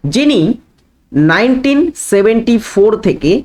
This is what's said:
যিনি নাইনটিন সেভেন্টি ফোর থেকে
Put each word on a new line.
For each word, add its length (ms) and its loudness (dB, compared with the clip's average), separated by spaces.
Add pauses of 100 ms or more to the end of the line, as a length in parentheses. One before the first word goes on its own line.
যিনি 360 0 (720)
নাইনটিন 640 0 (320)
সেভেন্টি 480 2
ফোর 380 0
থেকে 340 -2 (140)